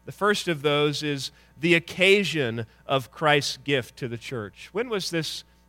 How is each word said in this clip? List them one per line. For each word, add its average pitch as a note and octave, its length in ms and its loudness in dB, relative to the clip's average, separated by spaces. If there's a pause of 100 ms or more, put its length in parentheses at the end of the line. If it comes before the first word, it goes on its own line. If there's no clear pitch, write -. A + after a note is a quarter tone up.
The C3+ 80 -12
first G3+ 340 0
of D3+ 140 -2
those D3 420 2
is C#3+ 280 -4 (280)
the E3+ 160 4
occasion D#3+ 920 2 (200)
of C3+ 260 -2
Christ's D3 460 2
gift C3 400 -4
to C3 100 -8
the A#2 100 -8
church. A2 540 -12
When A#3 160 -6
was G#3 220 -4
this E3 340 -4 (260)